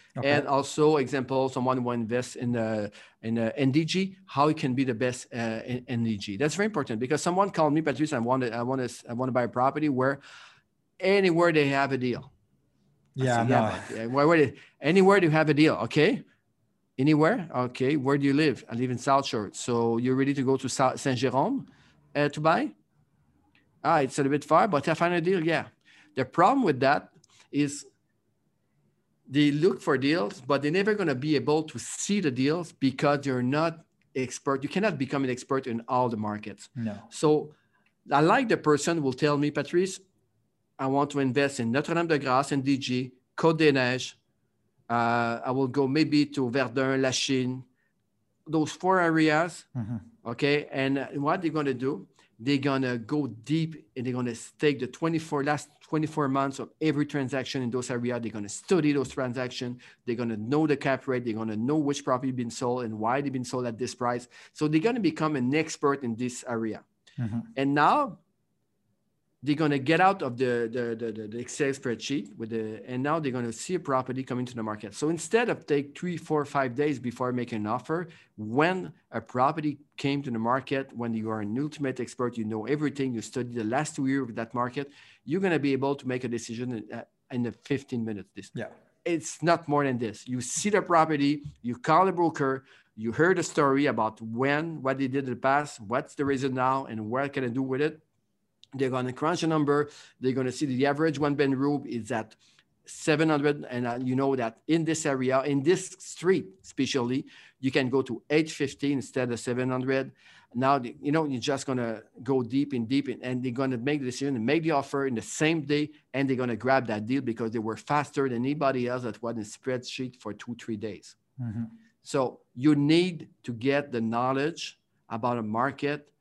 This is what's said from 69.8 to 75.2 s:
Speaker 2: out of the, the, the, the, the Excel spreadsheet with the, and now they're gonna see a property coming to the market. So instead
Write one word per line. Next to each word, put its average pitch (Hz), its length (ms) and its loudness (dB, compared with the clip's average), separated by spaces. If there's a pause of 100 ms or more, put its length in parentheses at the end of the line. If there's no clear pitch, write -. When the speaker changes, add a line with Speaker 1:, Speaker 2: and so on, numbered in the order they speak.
Speaker 2:
out 190 220 4
of 123 140 -4
the, 120 360 2
the, 117 240 -4
the, 113 160 -6
the, 107 160 -10
the 113 100 -10
Excel 139 300 -4
spreadsheet 135 680 -4
with 113 140 -8
the, 110 340 -6
and 127 160 -6
now 151 200 0
they're 143 100 -4
gonna 120 220 -4
see - 220 -6
a 175 40 0
property 131 460 -2
coming 127 200 -4
to 123 120 -10
the 113 60 -6
market. 107 300 -8
So 147 160 -2
instead 220 420 0